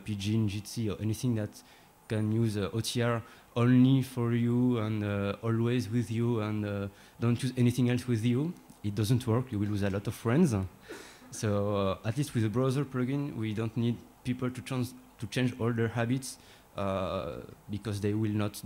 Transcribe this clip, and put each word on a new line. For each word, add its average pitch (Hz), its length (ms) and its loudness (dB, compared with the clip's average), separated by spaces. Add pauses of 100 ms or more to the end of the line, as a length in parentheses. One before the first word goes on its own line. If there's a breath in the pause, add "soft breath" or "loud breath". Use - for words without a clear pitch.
Pidgin, 107 440 0
Jitsi, 104 480 -4
or - 60 -8
anything 110 320 -2
that 104 160 -4 (560 loud breath)
can 107 240 -2
use, 110 260 2
uh, 98 160 -2
O 113 60 -2
T 117 240 -2
R 117 180 0 (360 loud breath)
only 127 460 8
for 120 320 -2
you 120 440 2
and, 107 240 -2
uh, 101 400 0
always 113 460 2
with 117 220 0
you 117 300 0
and, 107 240 -2
uh, 101 240 -4 (300 loud breath)
don't 117 240 2
use 127 140 0
anything 123 340 4
else 123 160 0
with 113 180 0
you. 131 280 2 (320)
It 104 100 -2
doesn't 110 320 2
work. 120 240 0
You 104 80 -4
will 104 100 0
lose 101 140 0
a 101 80 2
lot 101 160 -2
of 110 80 -4
friends. 131 400 2 (760 loud breath)
So, 101 720 0
uh, 110 40 -2
at 117 100 -2
least 143 160 -2
with 117 100 2
the 110 60 0
browser 131 340 2
plugin, 139 500 -2
we 110 200 -2
don't 110 220 -4
need 117 200 2 (260)
people 127 280 -2
to 123 100 -10
change, 123 280 -4 (300)
to 110 80 -8
change 127 320 0
all 117 140 0
their 113 160 0
habits, 120 480 -2 (400 loud breath)
uh, 92 600 -2 (340)
because 101 320 -6
they 104 100 2
will 110 180 0
not 104 360 -2